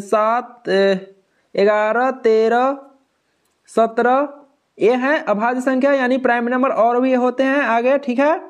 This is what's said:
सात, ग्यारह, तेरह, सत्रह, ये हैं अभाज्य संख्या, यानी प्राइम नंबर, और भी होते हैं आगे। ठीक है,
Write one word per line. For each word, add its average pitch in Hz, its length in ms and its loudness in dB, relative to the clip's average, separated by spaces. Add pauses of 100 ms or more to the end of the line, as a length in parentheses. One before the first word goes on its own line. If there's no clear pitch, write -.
सात, 220 680 -2
ग्यारह, 208 1400 0
तेरह, 233 680 0 (920)
सत्रह, 240 600 0 (500)
ये 226 160 2
हैं 269 300 0
अभाज्य 233 360 -2
संख्या, 262 320 0
यानी 262 260 0
प्राइम 240 300 -2
नंबर, 254 220 0
और 240 300 0
भी 262 140 0
होते 247 280 0
हैं 269 200 0
आगे। 240 360 0
ठीक 247 200 -6
है, 311 320 0